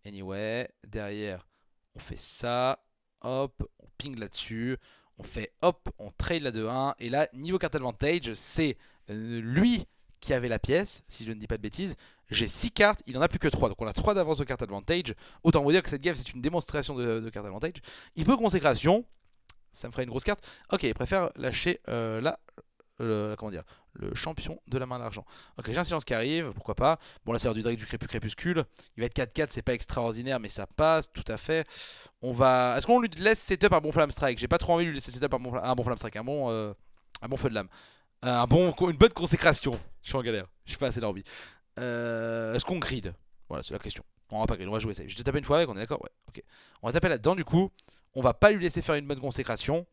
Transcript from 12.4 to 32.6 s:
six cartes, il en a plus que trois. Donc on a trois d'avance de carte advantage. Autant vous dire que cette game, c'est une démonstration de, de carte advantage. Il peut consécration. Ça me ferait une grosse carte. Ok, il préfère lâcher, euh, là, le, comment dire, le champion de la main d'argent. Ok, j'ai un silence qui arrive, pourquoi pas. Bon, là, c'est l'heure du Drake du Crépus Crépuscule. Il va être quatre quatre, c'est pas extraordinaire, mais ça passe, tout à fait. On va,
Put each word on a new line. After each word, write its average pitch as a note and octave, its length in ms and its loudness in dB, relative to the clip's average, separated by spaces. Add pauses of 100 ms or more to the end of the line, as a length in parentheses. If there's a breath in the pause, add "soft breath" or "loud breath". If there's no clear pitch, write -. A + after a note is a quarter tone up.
six - 240 -2
cartes, G#3 360 4
il B2+ 100 -6
en C#3 40 2
a E3+ 60 6
plus F3+ 120 0
que D#3 100 4
trois. C3 180 2
Donc G2 140 -2
on A2+ 60 -4
a G#2 60 -6
trois - 200 2
d'avance D#3+ 240 2
de C#3 80 -2
carte B2+ 160 -4
advantage. A2 520 -2 (300 loud breath)
Autant D#3+ 200 8
vous C#3+ 80 6
dire F3+ 120 6
que - 60 -6
cette C#3 120 -4
game, E3 140 0
c'est B2+ 160 -10
une B2+ 100 -10
démonstration D3 540 -2
de, A#2 240 0
de A2+ 100 -8
carte G#2 160 -10
advantage. G#2+ 280 -6 (420 loud breath)
Il D#3+ 80 0
peut A#3+ 140 6
consécration. F3 680 4 (720)
Ça - 120 -12
me B2 40 -10
ferait B2+ 120 -4
une B2 60 -6
grosse B2+ 140 -4
carte. - 220 -2 (260 loud breath)
Ok, - 120 0
il A#2+ 100 2
préfère F#3 420 0
lâcher, C3 540 -2
euh, A2+ 320 -2
là, C#3+ 180 -2 (580)
le, G#2+ 400 -2
comment G#2+ 140 -10
dire, E2 120 -10 (280 soft breath)
le - 240 -8
champion - 520 -6
de B2 100 -4
la B2+ 80 -2
main B2+ 140 -6
d'argent. G#2+ 260 -10 (320 loud breath)
Ok, A#2+ 100 -10
j'ai A#2 100 -2
un F3 60 0
silence D#3+ 220 -2
qui - 80 -2
arrive, C3+ 400 -2
pourquoi - 220 -8
pas. D3+ 220 4 (280 loud breath)
Bon, A#2 80 -2
là, A#2 60 0
c'est - 80 0
l'heure A2+ 60 2
du A2 80 -2
Drake A#2 140 0
du G#2+ 100 -10
Crépus A#2 220 -8
Crépuscule. A#2 560 -2 (320 loud breath)
Il A2 60 -6
va A#2+ 60 0
être - 60 -6
quatre B2+ 200 -2
quatre, D3+ 180 0
c'est A#2+ 100 -6
pas B2+ 120 0
extraordinaire, A#2+ 680 -2
mais G#2+ 80 -8
ça G2+ 180 -6
passe, D#3 460 2
tout - 160 -10
à A2 80 -4
fait. D#3 320 -2 (540 loud breath)
On B2+ 100 -2
va, B2+ 460 6